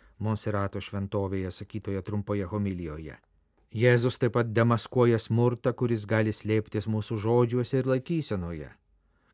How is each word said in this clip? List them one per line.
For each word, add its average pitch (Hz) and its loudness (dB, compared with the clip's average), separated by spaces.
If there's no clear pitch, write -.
Monserato 104 -2
šventovėje 98 -4
sakytoje 98 -8
trumpoje 104 -4
homilijoje. 87 -6
Jėzus 120 4
taip 117 0
pat 117 0
demaskuoja 117 4
smurtą, 120 2
kuris 113 -2
gali 110 2
slėptis 107 -2
mūsų 110 -2
žodžiuose 120 2
ir 127 -2
laikysenoje. 104 -2